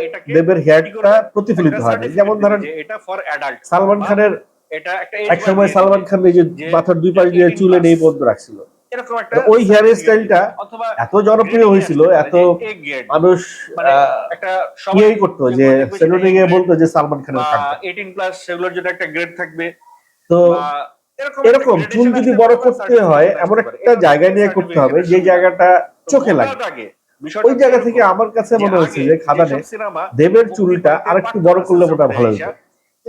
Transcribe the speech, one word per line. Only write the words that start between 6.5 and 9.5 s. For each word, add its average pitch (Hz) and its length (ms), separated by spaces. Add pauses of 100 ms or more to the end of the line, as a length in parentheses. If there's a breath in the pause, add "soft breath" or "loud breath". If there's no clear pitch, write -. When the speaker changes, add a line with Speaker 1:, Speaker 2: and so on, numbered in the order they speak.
Speaker 1:
যে 151 120
Speaker 2:
মাথার 165 320
দুই 180 140
পাশ 180 100
দিয়ে 175 180
Speaker 1:
eighteen 165 160
Speaker 2:
চুলে 185 180
Speaker 1:
প্লাস। 170 80
Speaker 2:
নেই 165 100
পর্যন্ত 156 260
রাখছিল। 113 360 (360)
Speaker 1:
এরকম 240 240
একটা 226 180
Speaker 2:
তো 240 60
ওই 220 180